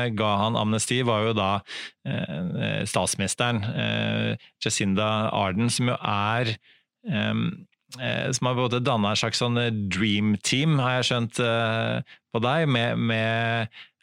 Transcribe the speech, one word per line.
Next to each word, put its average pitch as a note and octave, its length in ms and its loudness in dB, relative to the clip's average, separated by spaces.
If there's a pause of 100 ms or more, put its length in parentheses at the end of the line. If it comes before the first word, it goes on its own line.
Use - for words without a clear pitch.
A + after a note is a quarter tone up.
(160)
ga G#2+ 200 2
han A2 200 2
amnesti A2 480 0
var A2 220 2
jo A2+ 100 0
da, G2 140 2 (580)
eh, - 800 -4
statsministeren, G#2+ 800 0
eh, A2 640 -2 (340)
Jacinda G#2 440 0 (280)
Ardern, G#2 360 2
som B2 200 0
jo - 60 -2
er, A2 560 0 (500)
ehm, A2 400 0 (560)
eh, A#2+ 320 -2
som B2+ 160 -2
har B2 100 0
både B2 220 0
dannet A#2 320 2
en G#2 80 0
slags A2+ 200 -2
sånn, A#2+ 200 2
eh, A#2+ 120 0 (200)
dream G#2 480 2
team, D3 400 2
har B2+ 200 2
jeg A#2 100 0
skjønt, A#2 340 -2
eh, A2+ 560 0 (320)
på A#2 80 0
deg, C#3+ 280 2
med, A#2+ 300 2
med A2+ 720 0 (300)